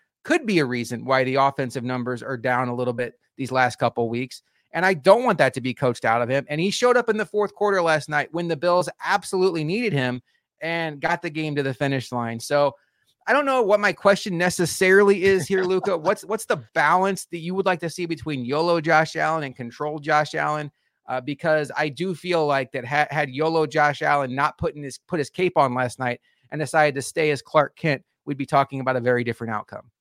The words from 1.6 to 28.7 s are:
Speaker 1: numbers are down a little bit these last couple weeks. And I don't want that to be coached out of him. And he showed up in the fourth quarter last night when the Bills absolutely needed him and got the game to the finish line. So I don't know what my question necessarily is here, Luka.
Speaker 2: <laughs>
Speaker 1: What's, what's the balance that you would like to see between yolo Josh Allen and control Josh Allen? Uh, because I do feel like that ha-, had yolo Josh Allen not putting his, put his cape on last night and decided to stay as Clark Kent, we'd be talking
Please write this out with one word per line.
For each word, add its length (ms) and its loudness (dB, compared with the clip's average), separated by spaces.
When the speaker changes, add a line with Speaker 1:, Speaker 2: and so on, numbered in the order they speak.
Speaker 1:
numbers 380 -6
are 140 -8
down 320 0
a 80 -4
little 180 -2
bit 200 -6
these 140 -6
last 260 2
couple 320 0
weeks. 320 -6
And 120 0
I 80 4
don't 300 6
want 140 2
that 160 4
to 80 -6
be 120 -4
coached 300 -2
out 180 2
of 80 -2
him. 200 0
And 100 -4
he 100 0
showed 280 2
up 120 0
in 80 0
the 80 -4
fourth 300 -2
quarter 260 0
last 280 0
night 240 -2
when 160 -4
the 80 -2
Bills 320 2
absolutely 600 0
needed 300 -2
him 280 -2
and 380 -4
got 220 -2
the 80 -8
game 260 -4
to 80 0
the 100 -4
finish 380 -4
line. 280 -6
So 360 0
I 60 2
don't 120 2
know 160 2
what 180 4
my 140 2
question 440 2
necessarily 840 4
is 240 2
here, 160 0
Luka. 340 0
Speaker 2:
<laughs> 0 -
Speaker 1:
What's, 280 -2
what's 200 -6
the 280 -4
balance 580 2
that 60 -8
you 180 -6
would 100 -2
like 140 0
to 100 -6
see 180 -6
between 360 -6
yolo 380 0
Josh 340 2
Allen 280 -2
and 120 -10
control 440 -8
Josh 360 0
Allen? 360 -4
Uh, 140 -6
because 540 -2
I 140 -2
do 240 -4
feel 320 0
like 280 0
that 120 -8
ha-, 240 0
had 200 -2
yolo 360 0
Josh 360 2
Allen 340 0
not 220 0
putting 260 -6
his, 240 -12
put 120 -4
his 100 -4
cape 280 -2
on 160 4
last 240 -2
night 240 -4
and 80 -6
decided 360 2
to 60 -4
stay 300 0
as 100 -2
Clark 340 2
Kent, 280 -2
we'd 120 -6
be 80 -6
talking 340 2